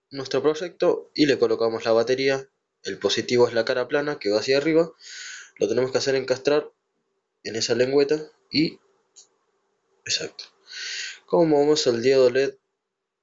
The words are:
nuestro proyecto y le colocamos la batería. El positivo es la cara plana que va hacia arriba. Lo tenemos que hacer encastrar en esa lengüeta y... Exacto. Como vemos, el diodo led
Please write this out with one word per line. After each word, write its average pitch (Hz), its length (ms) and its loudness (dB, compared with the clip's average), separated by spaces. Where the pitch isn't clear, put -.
nuestro 135 320 -4
proyecto 170 720 -2
y 151 140 2
le 127 100 2
colocamos 113 480 0
la 117 60 0
batería. 135 560 0
El 95 140 -8
positivo 120 500 2
es 113 60 -10
la 113 120 0
cara 123 220 -2
plana 147 300 -2
que - 120 -4
va 104 100 2
hacia 127 180 0
arriba. 160 340 2
Lo 104 100 0
tenemos 123 240 -2
que 123 80 -2
hacer 135 160 0
encastrar 135 560 -2
en 107 120 -10
esa 117 200 -2
lengüeta 143 560 0
y... - 280 -2
Exacto. - 400 -8
Como 160 320 2
vemos, 151 260 2
el 117 160 0
diodo 131 300 6
led 135 240 0